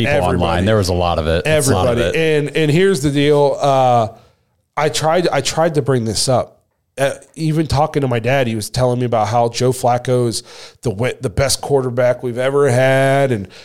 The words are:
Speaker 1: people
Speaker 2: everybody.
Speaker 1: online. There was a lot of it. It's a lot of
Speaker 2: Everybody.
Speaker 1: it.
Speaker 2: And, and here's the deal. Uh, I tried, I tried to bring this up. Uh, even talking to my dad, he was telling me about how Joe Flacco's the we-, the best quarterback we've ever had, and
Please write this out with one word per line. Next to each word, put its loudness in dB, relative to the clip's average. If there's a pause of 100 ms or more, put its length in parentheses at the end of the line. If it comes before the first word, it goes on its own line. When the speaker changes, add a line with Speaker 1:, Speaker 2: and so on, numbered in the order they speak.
Speaker 1:
people 0
Speaker 2:
everybody. 0
Speaker 1:
online. 0
There 2
was 0
a -2
lot 0
of -2
it. 0
It's 2
a 2
lot 2
of 0
Speaker 2:
Everybody. 0
Speaker 1:
it. 0
Speaker 2:
And, -10
and 2
here's 2
the 0
deal. 2
Uh, 2 (640)
I 0
tried, 0
I 0
tried -2
to 2
bring 0
this -2
up. -2 (320)
Uh, -2 (180)
even -2
talking 0
to 0
my 0
dad, 0
he -2
was -8
telling 0
me -2
about 0
how 2
Joe 0
Flacco's -2 (400)
the -2
we-, -4
the -6
best -2
quarterback 0
we've -6
ever 2
had, 2
and -4 (180)